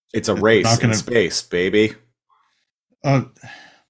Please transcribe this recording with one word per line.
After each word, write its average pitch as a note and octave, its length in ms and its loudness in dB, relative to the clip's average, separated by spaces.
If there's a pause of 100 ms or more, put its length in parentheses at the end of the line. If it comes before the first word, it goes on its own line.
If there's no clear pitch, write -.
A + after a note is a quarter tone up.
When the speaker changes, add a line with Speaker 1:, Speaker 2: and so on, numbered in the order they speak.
(140)
Speaker 1:
It's - 160 -4
a - 20 0
Speaker 2:
it's - 100 -4
Speaker 1:
race G#2 220 4
Speaker 2:
not A#2 160 2
gonna A2+ 140 0
Speaker 1:
in G#2+ 40 -2
space, A2 460 -2
baby. F#2+ 500 0 (1080)
Speaker 2:
Uh, C#3 200 0 (680)